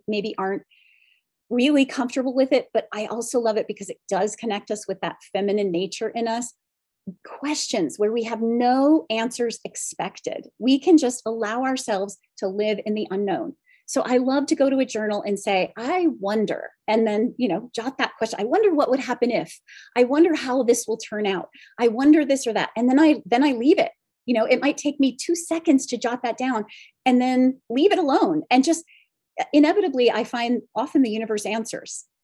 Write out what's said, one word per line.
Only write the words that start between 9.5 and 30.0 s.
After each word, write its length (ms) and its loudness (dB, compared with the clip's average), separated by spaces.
expected. 840 -10
We 220 2
can 180 8
just 260 -2
allow 380 -4
ourselves 560 -4
to 100 -4
live 360 -2
in 100 -2
the 180 -4
unknown. 420 -4
So 160 -2
I 120 2
love 300 0
to 100 0
go 120 4
to 120 2
a 40 2
journal 400 -4
and 140 -2
say, 380 0
"I 320 0
wonder," 520 -2
and 180 2
then, 320 -2
you 80 0
know, 260 -4
jot 260 -8
that 200 -4
question. 220 -6
"I 40 -4
wonder 300 2
what 160 2
would 80 2
happen 320 -2
if. 300 -4
I 80 4
wonder 320 4
how 300 -2
this 240 0
will 80 -4
turn 280 -6
out. 260 -4
I 80 4
wonder 380 6
this 240 0
or 60 0
that." 220 0
And 120 2
then 100 4
I, 260 6
then 200 2
I 80 4
leave 260 4
it. 140 0
You 100 -2
know, 100 2
it 160 2
might 160 0
take 220 -4
me 180 2
two 200 -4
seconds 500 0
to 100 -6
jot 280 -4
that 120 -4
down 280 -4
and 180 4
then 380 2
leave 220 2
it 80 2
alone 500 2
and 140 6
just, 200 0
inevitably, 580 4